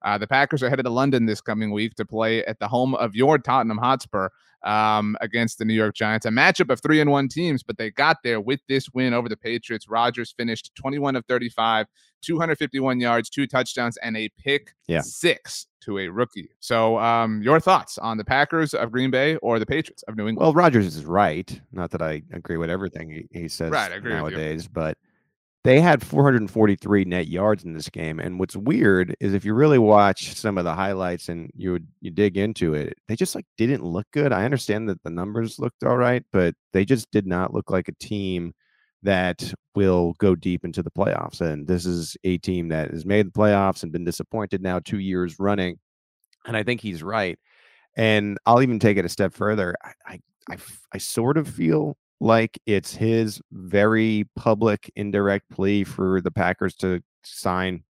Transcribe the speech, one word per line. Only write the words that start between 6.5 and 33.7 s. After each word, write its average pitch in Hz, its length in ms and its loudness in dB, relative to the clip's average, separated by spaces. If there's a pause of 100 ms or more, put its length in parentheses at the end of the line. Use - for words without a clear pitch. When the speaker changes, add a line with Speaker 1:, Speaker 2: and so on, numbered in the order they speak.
Speaker 1:
of 123 100 -2
three 151 180 4
and 147 120 4
one 139 160 2
teams, 151 360 -4
but 110 140 -10
they 110 140 -8
got 156 320 2
there 113 180 -2
with 131 260 -2
this 135 260 -2
win 127 200 0
over 120 160 -2
the 107 80 -6
Patriots. 113 500 -8
Rodgers 117 480 -2
finished 117 400 -6
twenty-one 139 400 -4
of 120 120 -4
thirty-five, 113 580 0 (360)
two 160 180 -4
hundred 160 180 0
fifty-one 131 420 -2
yards, 117 300 0
two 139 160 -4
touchdowns, 120 520 -2
and 110 200 -8
a 110 200 -6
pick - 360 -4 (140)
Speaker 2:
Yeah. 80 140 0
Speaker 1:
six - 680 -4 (140)
to 98 180 -6
a 92 80 -6
rookie. 101 420 -6 (100)
So, 113 380 0
um, 113 460 0
your 151 160 6
thoughts - 400 0
on 113 180 -6
the 104 80 -8
Packers 147 480 0
of 117 180 -2
Green 127 200 0
Bay 139 260 2
or 117 220 0
the 107 80 -2
Patriots - 400 -4
of 110 100 -10
New 107 100 -2
England? 110 160 -2
Speaker 2:
Well, 160 100 6
Rodgers 139 340 6
is 78 180 -10
right. 87 560 0 (100)
Not 87 200 -8
that 82 100 -6
I 78 220 -6 (100)
agree 85 240 -8
with 82 140 -4
everything 90 400 -8
he, 80 160 -14 (120)
he 82 80 -8
says 82 240 -6
Speaker 1:
Right, 98 200 -2
I 90 40 -10
agree 113 160 -8 (100)
with 76 100 -6
you. 78 60 -8
Speaker 2:
nowadays, 78 300 -6
but 78 300 -6 (680)
they 131 180 8
had 160 240 6
four 143 180 2
hundred 113 260 4
forty-three 101 540 4
net 90 240 -2
yards 92 380 0
in 82 80 -10
this 78 160 -12
game. 80 320 -8
And 90 180 -8
what's 92 160 -6
weird 98 640 2
is 98 140 0
if 98 100 -2
you 104 100 -2
really 139 260 6
watch 104 560 6
some 101 220 -2
of 87 60 0
the 82 100 -2
highlights 92 540 -4
and 85 300 -10
you 90 160 -4
would, 85 140 -6 (120)
you 98 100 -12
dig 95 280 0
into 98 360 0
it, 73 200 -4 (140)
they 113 100 -4
just, - 180 -4
like, - 100 -12 (120)
didn't 117 260 0